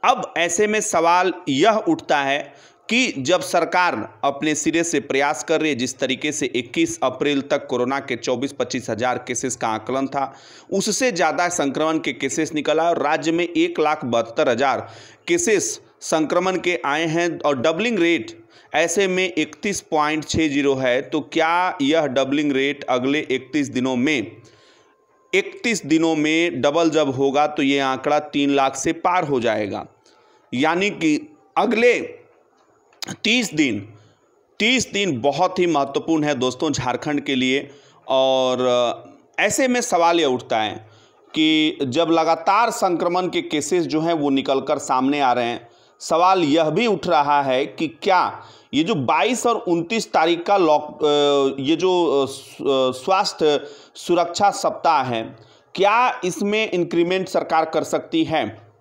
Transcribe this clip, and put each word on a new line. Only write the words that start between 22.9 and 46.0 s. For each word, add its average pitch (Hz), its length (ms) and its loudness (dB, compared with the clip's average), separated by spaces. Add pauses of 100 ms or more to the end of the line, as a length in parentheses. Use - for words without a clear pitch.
इकतीस 131 500 -2
दिनों 127 280 -2
में, 123 400 -2 (1000)
इकतीस 196 520 -2
दिनों 160 300 2
में 156 440 0
डबल 156 300 2
जब 147 240 2
होगा 139 320 2
तो 151 160 -2
ये 139 160 2
आंकड़ा 139 400 0
तीन 147 320 0
लाख 139 260 2
से 165 160 -2
पार 175 320 0
हो 143 160 0
जाएगा? 104 460 -2 (680)
यानी 165 360 2
कि 151 460 -2 (200)
अगले 226 440 2 (1200)
तीस 226 300 0
दिन, 117 340 -4 (680)
तीस 247 340 0
दिन 185 280 -2
बहुत 165 380 0
ही 175 80 2
महत्वपूर्ण 151 580 0
है 147 100 0
दोस्तों 127 380 -2
झारखंड 131 480 -4
के 143 140 -4
लिए। 131 360 0 (380)
और 131 500 2 (800)
ऐसे 214 300 2
में 247 120 0
सवाल 170 400 2
यह 156 60 2
उठता 123 320 -2
है 107 300 -6 (460)
कि 156 480 2
जब 139 280 0
लगातार 165 600 2
संक्रमण 180 580 0
के 165 140 -2
केसेस 165 420 -2
जो 151 160 -2
हैं 170 140 0
वो 147 160 0
निकल 135 300 0
कर 147 180 -2
सामने 135 420 0
आ 131 120 2
रहे 120 120 2
हैं, 120 240 -6 (320)